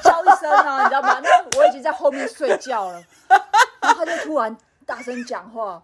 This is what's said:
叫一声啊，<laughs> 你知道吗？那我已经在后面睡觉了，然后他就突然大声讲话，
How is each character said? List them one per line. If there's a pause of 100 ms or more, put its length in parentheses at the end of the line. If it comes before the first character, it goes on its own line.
叫
一 (120)
声
啊，
<laughs>
你
知
道
吗？
那
我
已
经
在
后
面
睡
觉
了， (800)
然
后
他
就
突
然 (320)
大
声
讲
话，